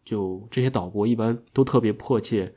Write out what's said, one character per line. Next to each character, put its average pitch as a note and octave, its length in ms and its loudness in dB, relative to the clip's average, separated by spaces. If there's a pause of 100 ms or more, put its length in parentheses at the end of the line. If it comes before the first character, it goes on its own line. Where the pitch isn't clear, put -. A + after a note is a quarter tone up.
就 G2 440 -6
这 - 120 -2
些 B2+ 80 2
岛 G#2+ 180 -2
国 G2+ 180 0
一 A#2+ 80 4
般 A2+ 240 0 (140)
都 C3+ 140 4
特 C3 160 2
别 A2 100 2
迫 G#2+ 300 -2
切 G2 360 -2